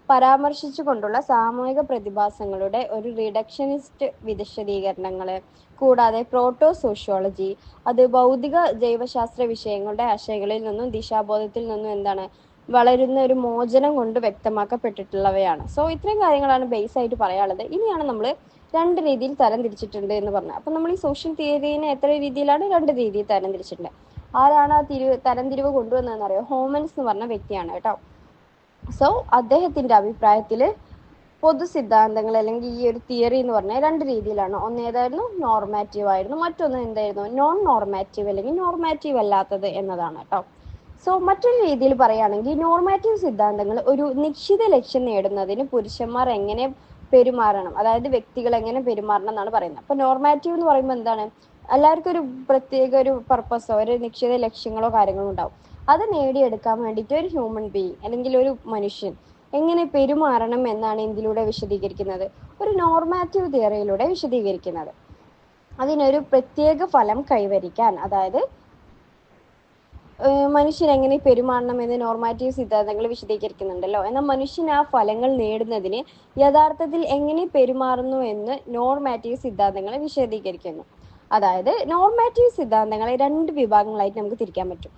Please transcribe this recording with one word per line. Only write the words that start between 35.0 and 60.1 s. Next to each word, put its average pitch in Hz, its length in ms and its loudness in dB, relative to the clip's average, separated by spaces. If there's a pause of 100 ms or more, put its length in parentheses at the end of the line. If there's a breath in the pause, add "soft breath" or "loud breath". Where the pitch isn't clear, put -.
നോർമാറ്റീവ് 208 680 -2
ആയിരുന്നു. 196 300 -2
മറ്റൊന്ന് 330 400 -2
എന്തായിരുന്നു? 214 520 -6
നോൺ 294 340 0
നോർമാറ്റീവ് 208 640 -2
അല്ലെങ്കിൽ 202 260 -4
നോർമാറ്റീവ് 330 600 -2
അല്ലാത്തത് 202 500 0
എന്നതാണ് 175 500 -6
കേട്ടോ. 185 280 -4 (600 soft breath)
So 370 120 2
മറ്റൊരു 392 480 2
രീതിയിൽ 269 280 2
പറയുകയാണെങ്കിൽ 220 600 2
നോർമാറ്റീവ് 359 640 2
സിദ്ധാന്തങ്ങൾ 208 640 0
ഒരു 277 220 2
നിശ്ചിത 294 640 0
ലക്ഷ്യം 254 380 2
നേടുന്നതിന് 196 580 -2
പുരുഷന്മാർ 240 640 -2
എങ്ങനെ 220 440 -2 (400 soft breath)
പെരുമാറണം, 226 640 4
അതായത് 226 300 0
വ്യക്തികൾ 240 480 -2
എങ്ങനെ 233 260 -4
പെരുമാറണം 208 480 -2
എന്നാണ് 214 200 -6
പറയുന്നത്. 180 300 -2
അപ്പൊ - 160 -4
നോർമാറ്റീവ് 277 600 2
എന്ന് 339 100 -2
പറയുമ്പോൾ 269 280 2
എന്താണ്? 226 360 -4 (420 soft breath)
എല്ലാവർക്കും 311 400 4
ഒരു 339 120 -2 (260)
പ്രത്യേക 262 460 2
ഒരു 262 340 2
പർപ്പസോ 233 460 -2
ഒരു 220 160 0
നിശ്ചിത 240 400 -2
ലക്ഷ്യങ്ങളോ 226 640 -2
കാര്യങ്ങളോ 196 360 2
ഉണ്ടാവും. 175 220 -6 (380 soft breath)
അത് 392 240 2
നേടിയെടുക്കാൻ 247 720 0
വേണ്ടിയിട്ട് 220 300 -6
ഒരു 320 140 -2
ഹ്യൂമൻ 220 400 -6
ബീയിങ് 190 260 -6 (100)
അല്ലെങ്കിൽ 247 340 -2
ഒരു 262 280 2
മനുഷ്യൻ 202 500 -6 (380 soft breath)
എങ്ങനെ 339 320 2
പെരുമാറണം 262 840 0